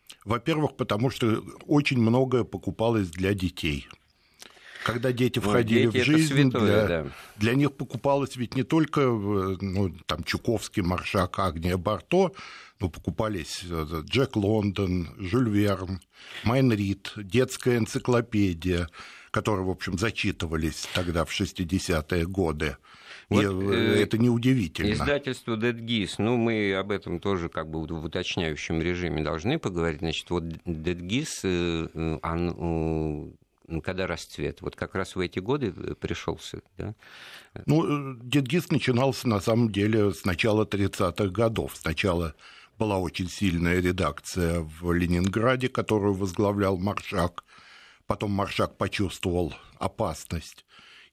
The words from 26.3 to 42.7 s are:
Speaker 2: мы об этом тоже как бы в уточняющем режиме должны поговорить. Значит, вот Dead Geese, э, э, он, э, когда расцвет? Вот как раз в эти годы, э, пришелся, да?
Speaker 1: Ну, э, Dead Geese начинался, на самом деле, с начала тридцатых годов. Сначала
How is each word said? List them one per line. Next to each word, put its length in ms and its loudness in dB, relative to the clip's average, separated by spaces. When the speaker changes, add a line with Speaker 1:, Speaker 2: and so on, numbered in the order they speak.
Speaker 2:
мы 360 2
об 160 -2
этом 300 -4
тоже 300 0
как 200 -6
бы 160 -4
в 180 -6
уточняющем 800 -2
режиме 420 0
должны 360 -2
поговорить. 400 -2
Значит, 320 -4
вот 120 0
Dead 340 -4
Geese, 440 -4
э, 500 0
э, 300 -2
он, 1120 -2
э, 120 -4
когда 240 -4
расцвет? 560 -6
Вот 140 -8
как 200 -6
раз 200 -4
в 60 -2
эти 180 -4
годы, 340 -2
э, 240 -8
пришелся, 640 -6
да? 160 -8
Speaker 1:
Ну, 180 4
э, 320 -2
Dead 260 0
Geese 260 0
начинался, 600 2
на 100 4
самом 320 4
деле, 400 4
с 140 -8
начала 400 2
тридцатых 640 0
годов. 460 0
Сначала 580 0